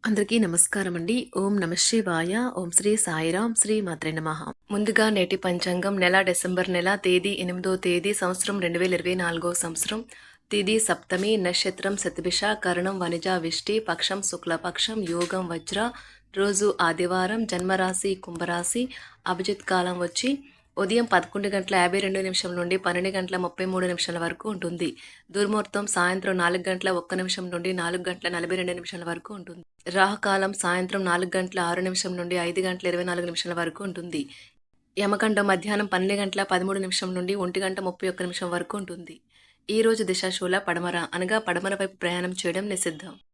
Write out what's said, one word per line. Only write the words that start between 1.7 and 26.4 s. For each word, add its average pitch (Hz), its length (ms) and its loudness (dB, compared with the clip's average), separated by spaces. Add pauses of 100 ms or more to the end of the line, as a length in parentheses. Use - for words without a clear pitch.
శివాయ, 180 600 2 (220)
ఓం 180 140 -4
శ్రీ 208 260 4
సాయిరాం, 175 580 0
శ్రీ 214 260 2
మాత్రే 160 320 -2
నమః. 160 260 -2 (320)
ముందుగా 208 400 4
నేటి 190 260 2
పంచాంగం, 180 640 0
నెల 180 220 4
డిసెంబర్ 180 480 0
నెల, 180 240 2
తేదీ 180 460 2
ఎనిమిదో 180 360 -2
తేదీ, 180 380 0
సంవత్సరం 185 460 0
రెండు 170 180 0
వేల 185 160 4
ఇరవై 175 200 0
నాలుగో 170 400 -2
సంవత్సరం. 175 460 -2 (500)
తిథి 208 280 2
సప్తమి, 196 540 0 (140)
నక్షత్రం 185 500 0
శతభిష, 175 440 -2 (240)
కరణం 180 340 0
వనిజ 170 300 -2 (100)
విష్టి, 165 380 -2 (120)
పక్షం 190 340 -2
శుక్లపక్షం, 180 800 -2 (100)
యోగం 175 380 0
వజ్ర, 190 420 -2 (460)
రోజు 196 320 4 (120)
ఆదివారం, 185 680 2
జన్మరాశి 185 680 0 (120)
కుంభరాశి, 175 600 -2 (420)
అభిజిత్ 185 460 -2
కాలం 180 340 2
వచ్చి 247 240 0 (460)
ఉదయం 220 360 2
పదకొండు 196 400 2
గంటల 196 240 0
యాభై 180 260 4
రెండు 196 240 0
నిమిషం 185 300 -2
నుండి 175 280 0
పన్నెండు 180 300 2
గంటల 185 220 -2
ముప్పై 180 340 -2
మూడు 185 160 0
నిమిషాల 175 320 -2
వరకు 170 340 -4
ఉంటుంది. 170 360 -2 (460)
దుర్ముహూర్తం 202 500 0 (100)
సాయంత్రం 185 440 2
నాలుగు 180 300 2